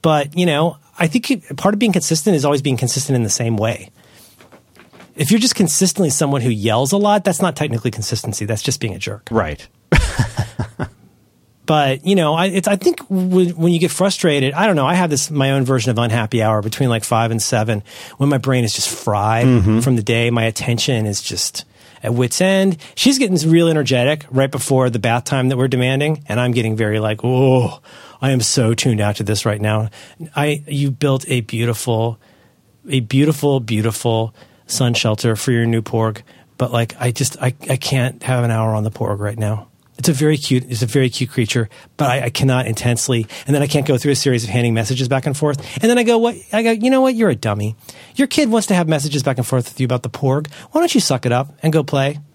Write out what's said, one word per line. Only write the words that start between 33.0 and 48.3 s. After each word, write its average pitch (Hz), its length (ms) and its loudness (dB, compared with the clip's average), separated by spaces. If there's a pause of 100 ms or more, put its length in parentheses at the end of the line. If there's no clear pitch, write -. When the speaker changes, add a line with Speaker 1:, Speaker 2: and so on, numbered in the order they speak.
Speaker 1:
beautiful 113 760 -2 (300)
sun 120 280 0
shelter 110 440 0
for - 160 -2
your 117 140 2
new 113 160 0
porg, 110 380 -2 (360)
but, 123 160 -2
like, 117 260 -2
I 123 120 0
just, - 300 -6
I, 127 120 -2 (160)
I 135 80 0
can't 127 460 -2
have 127 200 0
an 117 80 0
hour 110 220 0
on 107 100 -2
the 110 80 -2
porg 107 280 -4
right 104 200 -6
now. 107 280 -4 (300)
It's 135 120 0
a 156 40 2
very 151 240 2
cute, 127 300 0
it's 117 140 -6
a 123 60 -2
very 131 240 2
cute - 180 -4
creature, 113 400 -2 (260)
but 143 140 0
I, 127 140 0
I 123 80 -2
cannot 127 340 2
intensely, 117 600 -2 (180)
and 139 80 0
then 143 80 2
I 143 60 0
can't 147 180 0
go 131 140 2
through 143 140 0
a - 20 2
series 123 280 0
of 110 60 -8
handing 117 240 0
messages 123 340 -2
back 131 200 0
and 139 100 -4
forth. 147 220 0 (200)
And 233 120 4
then 247 80 2
I 240 40 2
go, 233 140 4
"What?" 233 200 0 (140)
I 220 120 0
go, 226 80 2
"You 226 180 0
know 262 120 4
what? 262 120 2
You're 226 160 2
a 123 60 2
dummy. 104 400 -4 (400)
Your 269 100 2
kid 277 240 2